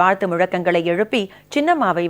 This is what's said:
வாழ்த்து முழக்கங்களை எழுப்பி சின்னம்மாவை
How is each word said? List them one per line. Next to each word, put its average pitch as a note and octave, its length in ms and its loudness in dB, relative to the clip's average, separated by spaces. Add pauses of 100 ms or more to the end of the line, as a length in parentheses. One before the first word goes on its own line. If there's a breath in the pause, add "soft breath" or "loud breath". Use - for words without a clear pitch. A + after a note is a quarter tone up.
வாழ்த்து F#3+ 300 2
முழக்கங்களை F3 500 0 (120)
எழுப்பி G#3+ 280 0 (340 loud breath)
சின்னம்மாவை C#4 540 0